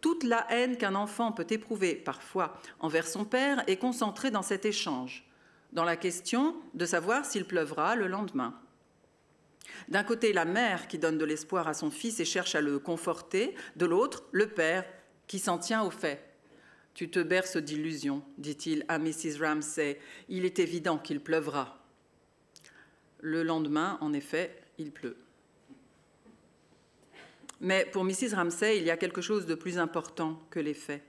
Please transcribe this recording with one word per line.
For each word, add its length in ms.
Toute 240
la 260
haine 260
qu'un 200
enfant 340
peut 200
éprouver 440
parfois 640
envers 260
son 180
père 440
est 80
concentrée 560
dans 100
cet 220
échange, 640
dans 120
la 120
question 600
de 120
savoir 380
s'il 200
pleuvra 500
le 140
lendemain. 520
D'un 140
côté, 300
la 120
mère 440
qui 100
donne 180
de 80
l'espoir 440
à 60
son 180
fils 260
et 60
cherche 320
à 40
le 200
conforter, 760
de 100
l'autre, 460
le 160
père 360
qui 100
s'en 200
tient 260
au 80
fait. « 360
Tu 160
te 80
berces 380
d'illusions », 680
dit-il 480
à 140
Missus 400
Ramsay. « 580
Il 160
est 160
évident 360
qu'il 220
pleuvra. » 680
Le 220
lendemain, 580
en 120
effet, 440
il 140
pleut. 240
Mais 240
pour 200
Missus 280
Ramsay, 460
il 60
y 80
a 40
quelque 260
chose 220
de 120
plus 240
important 600
que 100
les 120
faits. 360